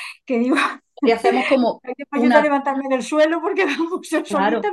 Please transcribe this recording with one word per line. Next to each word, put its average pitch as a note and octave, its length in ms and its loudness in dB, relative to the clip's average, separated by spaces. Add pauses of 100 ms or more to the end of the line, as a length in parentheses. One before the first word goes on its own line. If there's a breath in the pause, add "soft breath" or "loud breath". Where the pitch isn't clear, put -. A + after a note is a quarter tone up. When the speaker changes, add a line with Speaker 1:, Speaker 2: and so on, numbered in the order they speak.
(260 loud breath)
Speaker 1:
que A#3+ 140 -2
digo, B3+ 160 2
<laughs> - 280 -2 (200)
Speaker 2:
Y A#3+ 80 4
hacemos B3 360 2
como B3 360 0
Speaker 1:
"Ay, B3 140 -10
qué C#4+ 80 -12
fácil B3 240 0
Speaker 2:
una G3+ 120 6
Speaker 1:
levantarme C4+ 480 0
del B3+ 140 0
suelo", D#4 380 0
porque F4 240 -2
<laughs> - 20 0
vamos, E4 420 -4
yo D#4 160 -2
Speaker 2:
Claro. - 0 -
Speaker 1:
solita G#3+ 480 -2